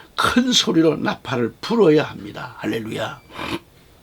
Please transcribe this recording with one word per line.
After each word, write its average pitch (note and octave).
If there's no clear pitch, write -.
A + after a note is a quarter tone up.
큰 B3
소리로 D#3+
나팔을 B2
불어야 E3+
합니다. -
할렐루야. A2